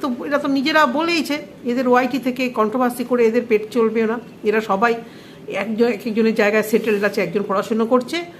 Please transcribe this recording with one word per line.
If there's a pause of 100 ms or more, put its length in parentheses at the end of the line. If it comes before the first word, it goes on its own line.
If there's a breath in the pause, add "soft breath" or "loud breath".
তো,
এরা
তো
নিজেরা
বলেইছে, (180)
এদের
ওয়াইটি
থেকে
কন্ট্রোভার্সি
করে
এদের
পেট
চলবে
না। (240)
এরা
সবাই (520 loud breath)
একজন,
এক
একজনের
জায়গায়
সেটেলড
আছে,
একজন
পড়াশুনো
করছে (140 loud breath)